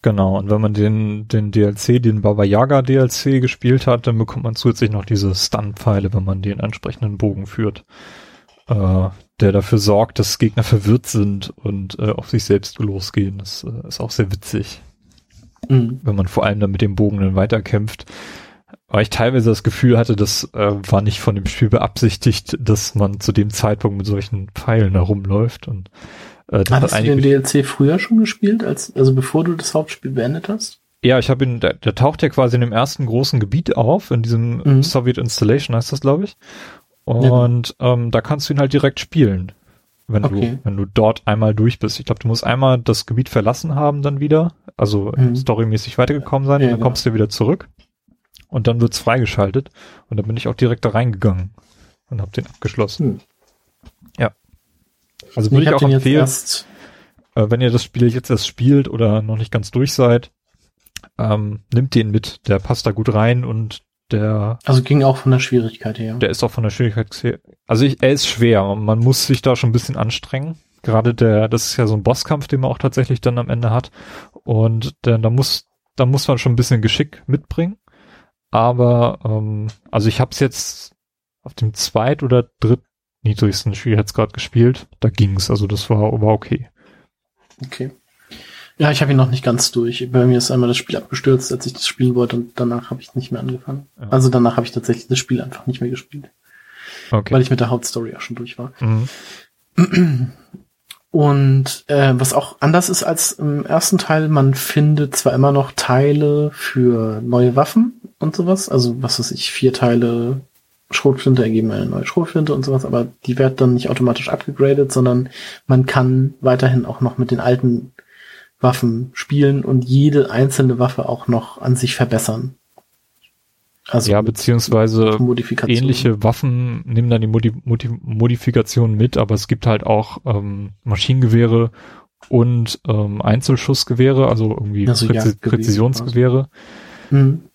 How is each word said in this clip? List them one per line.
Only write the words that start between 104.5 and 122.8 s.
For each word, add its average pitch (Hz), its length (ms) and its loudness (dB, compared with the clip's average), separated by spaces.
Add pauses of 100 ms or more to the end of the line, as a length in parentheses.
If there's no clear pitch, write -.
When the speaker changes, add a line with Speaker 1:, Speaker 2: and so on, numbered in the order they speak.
Speaker 2:
findet 147 640 0
zwar - 180 0
immer 135 180 4
noch 135 200 0
Teile 147 840 2
für 113 680 0
neue 123 340 2
Waffen 226 460 2 (180)
und 151 160 -2
sowas, 190 340 -2
also 123 320 0
was 123 160 -4
weiß - 140 -4
ich, - 200 -8
vier 127 220 2
Teile 120 680 0 (500)
Schrotflinte 131 520 2
ergeben 113 280 0
eine 101 140 -2
neue 92 200 -4
Schrotflinte 160 480 -2
und 135 120 -2
sowas, 135 200 -2
aber 120 220 -2 (180)
die 127 140 -4
wird 131 220 2
dann 123 120 4
nicht 120 160 -2
automatisch 123 400 -2
abgegradet, 139 600 0
sondern 127 380 0 (360)
man 127 200 4
kann 131 560 0
weiterhin 127 440 2
auch - 160 -6
noch 120 160 -2
mit 127 140 -2
den 117 80 -2
alten 123 540 0 (640)
Waffen 123 540 0
spielen 139 500 0
und 127 220 0
jede 139 440 2
einzelne 131 480 2
Waffe 127 320 -2
auch 120 180 -6
noch 117 340 -4
an 127 140 0
sich 127 200 -4
verbessern. 117 600 -2 (1300)